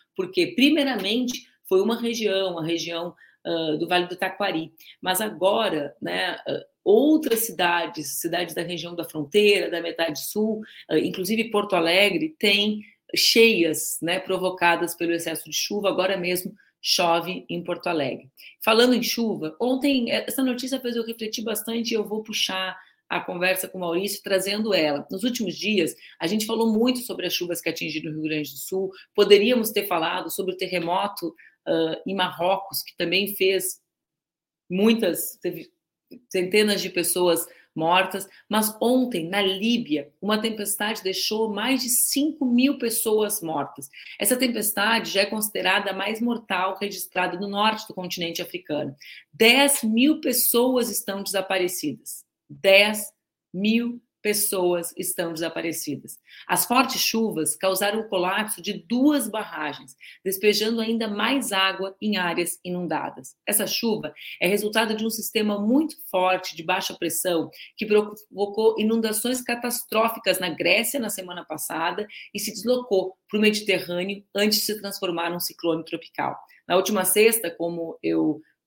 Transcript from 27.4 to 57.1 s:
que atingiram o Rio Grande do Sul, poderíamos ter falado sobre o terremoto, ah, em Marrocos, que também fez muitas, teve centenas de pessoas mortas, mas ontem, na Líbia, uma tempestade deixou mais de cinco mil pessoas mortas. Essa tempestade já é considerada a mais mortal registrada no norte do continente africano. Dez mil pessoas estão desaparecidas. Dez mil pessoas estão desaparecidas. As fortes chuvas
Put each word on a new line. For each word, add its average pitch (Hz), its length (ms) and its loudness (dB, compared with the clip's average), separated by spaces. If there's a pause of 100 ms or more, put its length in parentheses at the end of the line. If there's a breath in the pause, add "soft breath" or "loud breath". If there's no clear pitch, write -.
que - 80 -6
atingiram 160 420 -6
o 156 40 -8
Rio 156 80 -8
Grande 151 280 -4
do - 60 -16
Sul, 190 340 -6 (240 loud breath)
poderíamos 208 560 6
ter 202 160 -2
falado 170 440 -2
sobre 185 240 -6
o - 20 -12
terremoto, 180 800 -4 (320 loud breath)
ah, 165 400 0
em 190 80 -4
Marrocos, - 680 -2
que - 140 -20
também 190 400 0
fez 190 420 0 (920)
muitas, 202 720 2
teve 160 280 -8 (600)
centenas 190 500 2
de 180 80 -4
pessoas 175 580 2 (280 loud breath)
mortas, 185 540 2 (220 loud breath)
mas 214 320 0
ontem, 240 480 2
na 202 100 0
Líbia, 190 800 0
uma 214 160 0
tempestade 214 640 -4
deixou 214 480 -2
mais 226 300 0
de 247 80 -4
cinco 294 560 0
mil 254 320 4
pessoas 214 640 0
mortas. 147 480 -6 (320 loud breath)
Essa - 160 2
tempestade 220 760 0
já 190 120 2
é 208 40 0
considerada 202 640 0
a 185 40 -4
mais 208 260 -4
mortal 202 580 -2
registrada 185 640 -4
no 202 80 -4
norte 214 400 0
do - 60 -16
continente 175 480 -6
africano. 147 520 -6 (380 loud breath)
Dez 254 500 6
mil 247 380 4
pessoas 247 680 2
estão 202 320 -6
desaparecidas. 185 1040 -4 (200)
Dez 196 600 6 (480)
mil 233 480 0 (180)
pessoas 180 760 0
estão 180 360 -4
desaparecidas. 160 840 -6 (300 loud breath)
As 180 180 0
fortes 247 360 2
chuvas 175 560 0